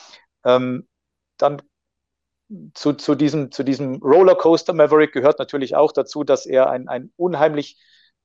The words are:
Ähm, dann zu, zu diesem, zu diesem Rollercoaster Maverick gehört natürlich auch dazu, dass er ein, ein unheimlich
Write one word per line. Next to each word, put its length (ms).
Ähm, 420
dann 240
zu, 200
zu 220
diesem, 360
zu 120
diesem 380
Rollercoaster 720
Maverick 400
gehört 260
natürlich 360
auch 160
dazu, 320
dass 220
er 240
ein, 180
ein 280
unheimlich 640